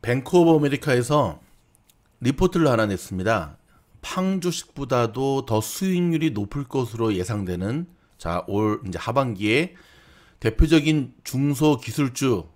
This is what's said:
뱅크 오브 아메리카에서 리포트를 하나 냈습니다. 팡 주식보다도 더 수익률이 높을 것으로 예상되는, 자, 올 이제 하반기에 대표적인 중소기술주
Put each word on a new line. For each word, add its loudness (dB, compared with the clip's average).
뱅크 0
오브 8
아메리카에서 0
리포트를 2
하나 2
냈습니다. -4
팡 -2
주식보다도 -2
더 2
수익률이 0
높을 -6
것으로 -2
예상되는, -4
자, -4
올 0
이제 -8
하반기에 -2
대표적인 2
중소기술주 0